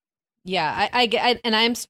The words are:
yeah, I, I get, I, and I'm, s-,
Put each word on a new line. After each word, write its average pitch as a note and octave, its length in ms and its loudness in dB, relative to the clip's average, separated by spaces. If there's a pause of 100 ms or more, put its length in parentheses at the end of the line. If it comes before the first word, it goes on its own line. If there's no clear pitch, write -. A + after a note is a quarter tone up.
(460)
yeah, F3+ 460 -2
I, B3 100 2
I B3 40 4
get, G#3+ 200 0
I, A#3+ 180 2
and A3+ 120 0
I'm, A#3 160 2
s-, - 180 -8